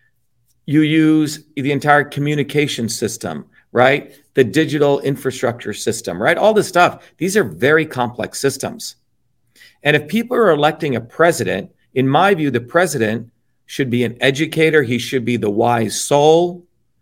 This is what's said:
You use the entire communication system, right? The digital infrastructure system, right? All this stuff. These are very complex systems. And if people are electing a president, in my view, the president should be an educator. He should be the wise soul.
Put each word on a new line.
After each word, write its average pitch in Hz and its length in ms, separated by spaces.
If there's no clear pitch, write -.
You 151 160
use 156 600
the 139 160
entire 147 320
communication 143 840
system, 87 580
right? 131 420
The 135 100
digital 143 560
infrastructure 127 720
system, 98 500
right? 160 160
All 214 160
this 208 140
stuff. - 340
These 190 200
are 190 80
very 143 420
complex 120 520
systems. - 580
And 151 140
if 147 120
people 226 280
are 214 140
electing 147 440
a 113 60
president, 117 680
in 131 140
my 180 260
view, 151 160
the 120 100
president 117 680
should 135 240
be 120 140
an 113 160
educator. 156 640
He 120 160
should 123 260
be 120 120
the 104 140
wise 113 480
soul. 165 680